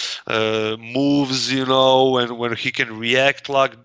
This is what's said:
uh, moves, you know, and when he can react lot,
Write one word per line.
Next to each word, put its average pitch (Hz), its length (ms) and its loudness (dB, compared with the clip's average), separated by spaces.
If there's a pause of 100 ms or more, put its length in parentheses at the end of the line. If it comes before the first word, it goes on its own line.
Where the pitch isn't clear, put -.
(280)
uh, 110 520 -2
moves, 131 760 0
you 131 120 0
know, 131 520 4
and 120 220 -2
when 120 160 -4
he - 160 -6
can 113 260 -4
react 127 520 0
lot, 135 340 0